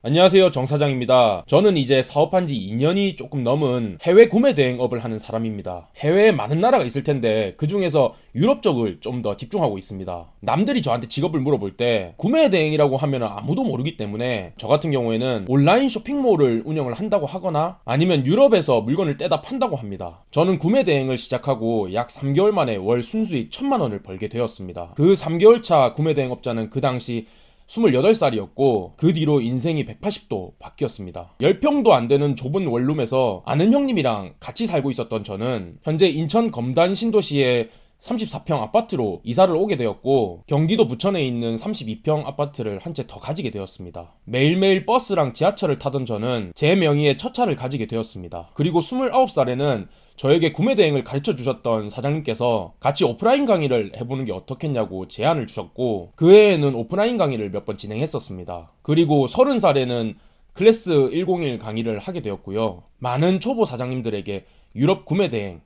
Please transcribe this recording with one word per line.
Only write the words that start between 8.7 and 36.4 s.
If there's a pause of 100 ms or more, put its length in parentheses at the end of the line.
좀
더
집중하고
있습니다.
남들이
저한테
직업을
물어볼
때
구매
대행이라고
하면은
아무도
모르기
때문에
저
같은
경우에는
온라인
쇼핑몰을
운영을
한다고
하거나
아니면
유럽에서
물건을
떼다
판다고
합니다.
저는
구매
대행을
시작하고
약
삼
개월
만에
월
순수익
천만
원을
벌게
되었습니다.
그
삼
개월
차
구매
대행업자는
그
당시 (400)
스물여덟
살이었고
그
뒤로
인생이
백팔십
도
바뀌었습니다.
열
평도
안
되는
좁은
원룸에서
아는
형님이랑
같이
살고
있었던
저는
현재
인천